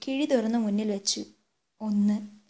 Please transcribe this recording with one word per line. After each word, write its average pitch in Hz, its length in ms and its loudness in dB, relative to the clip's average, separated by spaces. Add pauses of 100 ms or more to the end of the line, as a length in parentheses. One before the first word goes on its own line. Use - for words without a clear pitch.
കിഴി 269 180 0
തുറന്ന് 233 320 2
മുന്നിൽ 214 320 0
വെച്ചു. - 340 -2 (560)
ഒന്ന്, 208 480 0 (220)